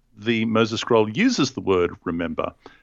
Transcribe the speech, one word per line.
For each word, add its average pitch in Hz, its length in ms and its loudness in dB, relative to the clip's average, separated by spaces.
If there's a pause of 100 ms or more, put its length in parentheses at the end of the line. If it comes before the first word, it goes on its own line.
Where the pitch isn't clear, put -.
(180)
the 113 260 0
Moses 110 360 0
Scroll 110 280 2
uses 170 440 0
the - 80 -8
word 92 340 0 (100)
remember. 85 480 -4 (300)